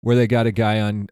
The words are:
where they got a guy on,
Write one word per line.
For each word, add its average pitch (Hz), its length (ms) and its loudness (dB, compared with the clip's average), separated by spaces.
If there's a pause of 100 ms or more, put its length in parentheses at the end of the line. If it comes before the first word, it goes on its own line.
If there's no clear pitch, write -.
where 120 140 2
they 123 120 4
got 117 180 0
a 113 60 0
guy 107 280 0
on, 104 320 -4